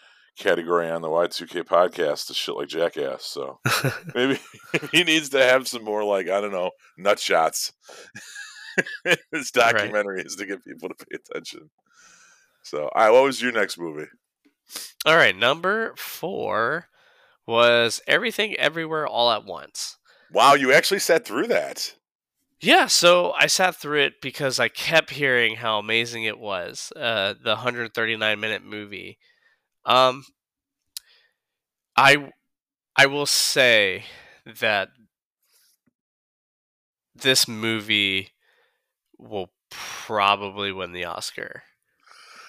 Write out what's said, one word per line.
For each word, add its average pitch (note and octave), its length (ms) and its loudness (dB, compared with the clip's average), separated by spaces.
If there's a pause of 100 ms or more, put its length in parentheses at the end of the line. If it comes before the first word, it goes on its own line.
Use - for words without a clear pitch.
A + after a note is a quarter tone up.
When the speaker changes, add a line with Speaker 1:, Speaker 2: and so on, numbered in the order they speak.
(360)
Speaker 1:
category E2+ 540 0
on E2 100 -4
the E2 100 -6
Y E2+ 180 2
two - 180 -12
K E2+ 160 -8
podcast E2+ 640 0
to - 80 -12
shit - 220 -6
like D2 100 -8
Jackass, D2 580 -4
so C2+ 360 -12 (260)
Speaker 2:
<laughs> D3 300 -8
Speaker 1:
maybe B2+ 240 0 (260)
<laughs> D3+ 260 -6
he F3 120 4
needs D#3+ 240 0
to C3+ 100 0
have B2+ 300 4
some A#2 160 -8
more, G#2 180 -2
like, G2 260 0
I F#2+ 120 0
don't G#2 100 -4
know, F2+ 220 -4 (260)
nut G2+ 220 2
shots. D#2+ 580 0
<laughs> - 1300 -12
His F#3 120 2 (160)
Speaker 2:
Right. D3 200 -6
Speaker 1:
documentary G#2 720 2
is - 120 -14
to G2 120 -10
get F#2+ 180 -10
people E2+ 240 -12
to F2 80 -12
pay - 200 -16
attention. - 540 -14 (920)
So, D2 240 -6
all - 80 -8
right, A2 140 6
what B2+ 120 8
was C3+ 180 0
your B2 120 -2
next G#2 260 -2
movie? D#2 300 -10 (960)
Speaker 2:
All D#3+ 100 6
right, A2+ 200 4
number E3 600 -2
four A#2 920 -6 (580)
was A#2 640 4
Everything G3+ 480 0
Everywhere D#3 500 -4
All A#2+ 240 2
at G#2+ 140 -2
Once. - 540 -14 (340)
Speaker 1:
Wow, A#2+ 220 6
you C3+ 180 2
actually D3 260 4
sat F#3 260 2
through D3 240 -4
that. F2 460 -4 (640)
Speaker 2:
Yeah, C#4+ 260 4
so F3 520 4
I D3 80 4
sat F#3 300 0
through D3 240 -2
it C#3 200 0
because C3+ 380 -4
I A#2+ 100 2
kept - 420 0
hearing B2 460 0
how A2 220 -2
amazing A2+ 460 -2
it G#2+ 160 -6
was, G2 560 -8
uh, A2 440 -2
the A#2 140 -2
hundred A#2+ 400 -6
thirty-nine A2 460 -2
minute G#2 240 -6
movie. G2+ 540 -14 (680)
Um, B2+ 380 2 (1700)
I, C#3 380 4 (640)
I C#3 80 6
will C#3 220 0
say A2 800 2 (420)
that G#2+ 420 -2 (2250)
this C3 320 2
movie G#2+ 840 -2 (880)
will G#2 340 -10 (180)
probably G2+ 1040 -2
win F#2 200 -10
the F2 120 -8
Oscar. - 600 -12 (840)